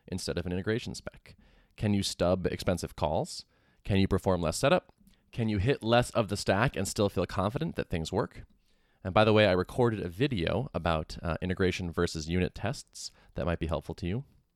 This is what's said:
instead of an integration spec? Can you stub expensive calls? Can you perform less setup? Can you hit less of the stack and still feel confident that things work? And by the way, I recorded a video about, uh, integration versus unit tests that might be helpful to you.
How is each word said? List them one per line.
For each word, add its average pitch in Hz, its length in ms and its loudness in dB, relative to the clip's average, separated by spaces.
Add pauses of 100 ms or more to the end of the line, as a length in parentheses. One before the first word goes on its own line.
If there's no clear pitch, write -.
instead 85 320 -6
of 87 80 -4
an 90 60 -4
integration 92 440 -4
spec? - 420 -16 (400)
Can 104 160 2
you 98 100 2
stub 90 420 0
expensive - 520 -4
calls? 87 480 -2 (400)
Can 98 120 2
you 95 120 4
perform 92 320 2
less 80 160 0
setup? 156 340 0 (400)
Can 113 160 -2
you 104 120 0
hit 131 220 0
less 117 280 4
of 110 180 0
the 98 80 -4
stack 107 400 0
and 98 100 -2
still 101 220 0
feel 92 180 -2
confident 123 520 -2
that - 120 -4
things 80 220 -4
work? - 320 -4 (580)
And 92 120 -4
by 110 100 8
the 110 80 6
way, 107 160 8
I 92 60 6
recorded 104 480 0
a 90 80 -6
video 101 640 -2
about, 82 500 -2
uh, 82 180 -2
integration 90 480 0
versus 82 380 -2
unit 87 260 0
tests - 580 -8 (240)
that 71 100 -4
might 85 140 -2
be 80 80 -4
helpful 80 280 -4
to - 100 -8
you. 104 200 -4 (300)